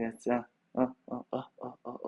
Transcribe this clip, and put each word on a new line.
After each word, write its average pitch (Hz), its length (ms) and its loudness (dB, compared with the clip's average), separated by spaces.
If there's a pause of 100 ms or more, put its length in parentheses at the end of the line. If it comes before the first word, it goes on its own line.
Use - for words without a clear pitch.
(200)
Це, 120 240 4 (300)
о, 123 80 6 (240)
о, 123 240 -6
о, 127 120 0 (140)
о, 123 260 -8
о, 120 80 -8 (180)